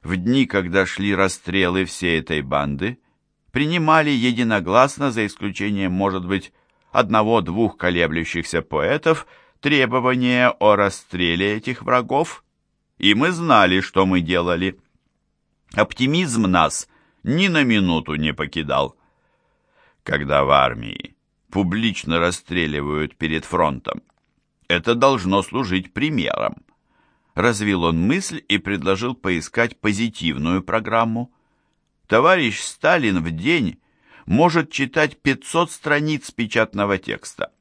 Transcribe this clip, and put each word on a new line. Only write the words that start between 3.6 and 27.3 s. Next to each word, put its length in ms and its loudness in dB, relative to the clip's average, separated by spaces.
единогласно, 1000 0
за 160 -2
исключением, 680 -4
может 320 -2
быть, 260 -4
одного-двух 880 0
колеблющихся 840 -2
поэтов, 680 -2
требование 880 2
о 260 4
расстреле 800 0
этих 280 -8
врагов, 600 -2
и 160 4
мы 180 2
знали, 480 4
что 260 0
мы 140 2
делали. 580 0
Оптимизм 720 0
нас 460 2
ни 240 0
на 160 2
минуту 520 2
не 180 -2
покидал. 640 -4
Когда 400 0
в 60 0
армии 680 0
публично 680 -2
расстреливают 960 -2
перед 300 -4
фронтом, 560 -2
это 260 0
должно 480 2
служить 520 -4
примером. 680 -4